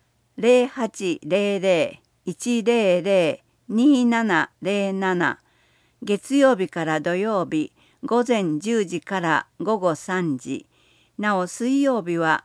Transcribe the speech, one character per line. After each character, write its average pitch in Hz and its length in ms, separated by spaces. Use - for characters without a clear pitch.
ー、 185 40
零 247 260
八 208 560
零 202 380
零 165 400
一 233 360
零 196 400
零 180 380
二 247 360
七 226 460
零 196 380
七。 180 400
月 202 320
曜 269 220
日 185 100
か 165 160
ら 156 160
土 170 160
曜 196 300
日、 156 260
午 233 240
前 185 320
十 214 240
時 165 160
か 190 220
ら 160 260
午 202 200
後 175 160
三 175 420
時。 131 300
な 208 200
お、 180 100
水 262 340
曜 247 220
日 170 140
は 160 280